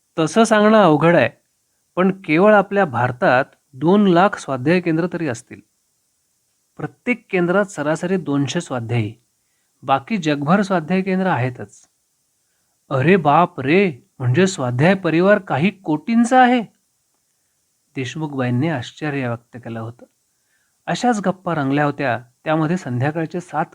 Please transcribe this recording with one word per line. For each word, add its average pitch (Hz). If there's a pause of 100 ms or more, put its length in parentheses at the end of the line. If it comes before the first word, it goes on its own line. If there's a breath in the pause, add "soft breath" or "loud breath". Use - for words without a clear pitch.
(180)
"तसं 170
सांगणं 214
अवघड 165
आहे, 127 (680)
पण 190
केवळ 185
आपल्या 202
भारतात 131 (280)
दोन 180
लाख 185
स्वाध्याय 143
केंद्र 170
तरी 170
असतील. - (1160)
प्रत्येक 233
केंद्रात 185
सरासरी 160
दोनशे 143
स्वाध्यायी, 117 (680)
बाकी 135
जगभर 156
स्वाध्याय 185
केंद्र 190
आहेतच." 123 (1000)
"अरे 143
बाप 156
रे, 160
म्हणजे 131
स्वाध्याय 143
परिवार 190
काही 165
कोटींचा 233
आहे?" 247 (1300)
देशमुखबाईंनी 135
आश्चर्य 139
व्यक्त 117
केलं 113
होतं. 117 (800)
अशाच 208
गप्पा -
रंगल्या 143
होत्या. 139 (240)
त्यामध्ये 160
संध्याकाळचे 151
सात 160 (100)